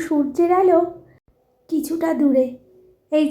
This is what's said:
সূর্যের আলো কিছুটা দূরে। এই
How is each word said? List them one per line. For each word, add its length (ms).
সূর্যের 440
আলো 180
কিছুটা 400
দূরে। 260
এই 180